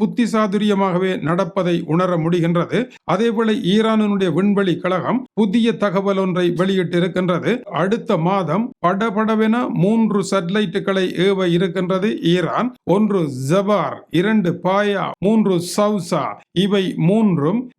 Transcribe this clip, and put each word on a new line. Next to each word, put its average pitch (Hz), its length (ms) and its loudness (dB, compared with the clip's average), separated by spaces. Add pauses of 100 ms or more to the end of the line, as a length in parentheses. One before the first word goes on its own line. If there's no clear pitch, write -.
புத்திசாதுரியமாகவே 196 1120 0 (160)
நடப்பதை 180 460 0 (200)
உணர 180 300 2
முடிகின்றது. 170 560 0 (340)
அதேவேளை 220 420 0 (180)
ஈரானினுடைய 214 640 2
விண்வெளி 196 360 2 (100)
கழகம் 180 360 -2 (200)
புதிய 226 320 2 (120)
தகவல் 196 400 0
ஒன்றை 180 220 0 (140)
வெளியிட்டிருக்கின்றது. 180 920 0 (300)
அடுத்த 208 360 0 (100)
மாதம் 190 400 0 (180)
படபடவென 220 800 0 (200)
மூன்று 214 380 2 (100)
சேட்டலைட்டுகளை 190 760 -2 (200)
ஏவ 190 300 0
இருக்கின்றது 185 540 0 (240)
ஈரான். 175 360 0 (260)
ஒன்று 202 260 2 (280)
ஜபார், 190 480 0 (220)
இரண்டு 196 320 2 (160)
பாயா, 196 400 0 (180)
மூன்று 202 300 2 (180)
சவுசா. 190 500 0 (420)
இவை 196 180 2 (240)
மூன்றும் 196 520 2 (180)